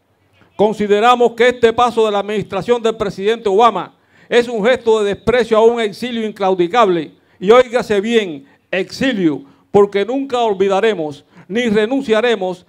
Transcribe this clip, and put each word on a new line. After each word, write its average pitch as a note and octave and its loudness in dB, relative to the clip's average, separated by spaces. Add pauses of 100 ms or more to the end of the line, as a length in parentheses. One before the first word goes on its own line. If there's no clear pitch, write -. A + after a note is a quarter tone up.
(560)
Consideramos G#3+ 2
que A#3 2
este A#3 2
paso A3+ 0
de G#3 -2
la G3+ -2
administración G3 -4
del A3 -2
presidente G#3 -4
Obama G3 0 (300)
es A#3+ 0
un A3+ -6
gesto A3+ 0
de G3+ -2
desprecio A3 0
a A3 4
un A#3 4
exilio A3+ -6
inclaudicable, F3+ 0 (260)
y F#3+ -2
óigase A#3 2
bien, G3+ -4 (240)
exilio, F#3 -2 (280)
porque G3+ 2
nunca C4 -4
olvidaremos G3 -2 (200)
ni A#3 -4
renunciaremos G#3+ -2